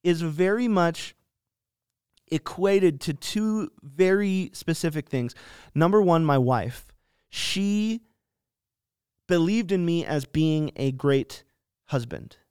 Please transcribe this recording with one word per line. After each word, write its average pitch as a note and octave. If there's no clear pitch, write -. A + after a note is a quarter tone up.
is E3+
very F#3
much F3
equated F3+
to D#3
two G#3+
very F#3
specific D#3
things. A#2+
Number F3+
one, E3
my C#3
wife. B2
She G#3+
believed F3+
in F3+
me E3+
as C#3+
being D#3
a C3+
great C#3
husband A#2